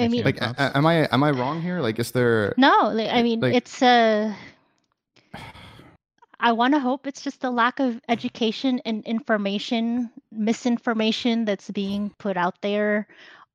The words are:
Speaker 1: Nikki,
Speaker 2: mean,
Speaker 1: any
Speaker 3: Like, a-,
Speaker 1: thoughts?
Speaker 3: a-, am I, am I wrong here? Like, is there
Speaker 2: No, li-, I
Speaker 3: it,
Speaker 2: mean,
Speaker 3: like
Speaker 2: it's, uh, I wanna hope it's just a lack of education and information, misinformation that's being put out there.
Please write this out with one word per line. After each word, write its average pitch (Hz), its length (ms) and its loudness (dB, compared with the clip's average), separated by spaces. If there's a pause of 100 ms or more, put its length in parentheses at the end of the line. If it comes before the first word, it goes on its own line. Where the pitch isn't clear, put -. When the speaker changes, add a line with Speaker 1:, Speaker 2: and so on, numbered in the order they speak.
Speaker 1:
Nikki, 233 60 2
Speaker 2:
mean, 240 120 0
Speaker 1:
any - 40 -4
Speaker 3:
Like, 135 120 0
a-, - 40 -10 (140)
Speaker 1:
thoughts? - 60 -6
Speaker 3:
a-, 135 160 0
am 147 100 4
I, 165 240 4
am 123 140 2
I 151 60 2
wrong 139 320 -2
here? 180 180 -4
Like, 110 180 -2
is 117 140 -4
there 117 440 2
Speaker 2:
No, 285 360 4
li-, 214 160 -2
I 233 100 2
Speaker 3:
it, 240 40 4
Speaker 2:
mean, 233 180 0
Speaker 3:
like 233 140 2
Speaker 2:
it's, - 280 -2
uh, 220 520 4 (2000)
I 233 140 4
wanna 254 280 4
hope 262 260 -2
it's - 160 -10
just - 220 -8
a 254 60 -2
lack 240 300 0
of 240 280 0
education 240 760 -2
and 220 200 -6
information, 226 1040 -2 (200)
misinformation 226 1120 -2
that's 202 260 -4
being 202 480 -6
put 196 180 -4
out 180 260 -2
there. 208 440 0 (480)